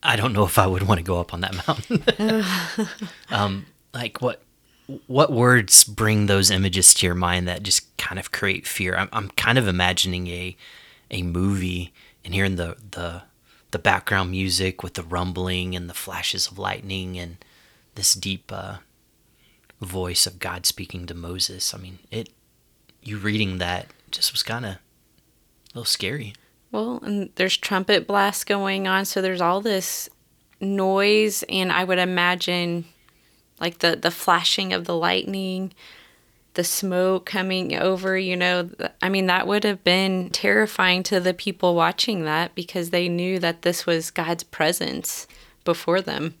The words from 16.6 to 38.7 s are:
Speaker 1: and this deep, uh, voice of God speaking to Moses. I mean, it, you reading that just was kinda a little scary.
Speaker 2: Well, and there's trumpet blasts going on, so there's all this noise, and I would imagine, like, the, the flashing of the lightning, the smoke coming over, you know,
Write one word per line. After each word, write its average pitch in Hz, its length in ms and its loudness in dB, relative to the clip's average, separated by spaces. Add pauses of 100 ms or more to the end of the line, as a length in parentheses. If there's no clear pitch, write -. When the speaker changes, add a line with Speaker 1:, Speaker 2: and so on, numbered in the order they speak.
Speaker 1:
and 87 180 -12 (580)
this - 200 2
deep, 95 360 -6
uh, 98 260 -10 (1040)
voice 92 460 -2
of 95 120 -12
God 90 260 -6
speaking 90 400 -6
to 87 80 -12
Moses. 90 600 -6
I 101 40 -12
mean, 92 220 -16 (120)
it, 113 180 -8 (720)
you 107 160 -10
reading 101 420 0
that 90 280 -2 (240)
just - 200 -2
was - 120 -4
kinda 113 360 -6
a - 0 - (920)
little 120 120 -10
scary. 107 480 -4 (380)
Speaker 2:
Well, 233 320 -4
and 202 320 -4
there's 190 220 0
trumpet 190 480 0
blasts 202 380 0
going 196 440 0
on, 190 180 2
so 196 160 -2
there's 185 200 0
all 180 200 2
this 202 480 -2 (500)
noise, 196 920 2
and 185 220 0
I 180 120 4
would 185 140 2
imagine, 175 880 0 (760)
like, 175 200 -4
the, 165 160 4
the 175 160 0
flashing 185 600 2
of 175 120 0
the 175 100 -2
lightning, 185 800 -2 (800)
the 175 100 0
smoke 185 640 0
coming 185 500 -2
over, 190 420 0
you 185 180 -2
know, 180 420 0